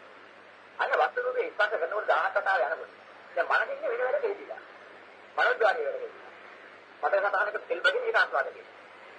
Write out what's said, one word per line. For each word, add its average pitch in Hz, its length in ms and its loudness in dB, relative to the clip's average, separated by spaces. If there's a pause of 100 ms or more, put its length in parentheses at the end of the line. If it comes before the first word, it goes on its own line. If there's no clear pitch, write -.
(760)
අන්න - 220 0
වස්තු - 240 2
රූපේ - 260 -2
ස්පර්ශ - 260 0
කරනකොට 170 340 -2
දාහත් 160 260 2
වතාව 196 280 2
යනකොට 151 320 -4 (380)
දැන් - 160 0
මනසේ - 280 2
ඉන්නේ 622 160 -4
වෙන 466 120 -2
වැඩ 523 200 0
දෙවිලා. 415 380 -4 (720)
මනෝද්වාරයේ 202 540 2
වැඩ - 100 -4
දෙවිලා. - 360 -12 (640)
මට 156 200 0
සතහනක 202 460 0
තෙල් - 180 -4
බදින - 220 2
එක 226 120 2
ආස්වාද 165 320 2
දෙන්න. - 220 -14 (500)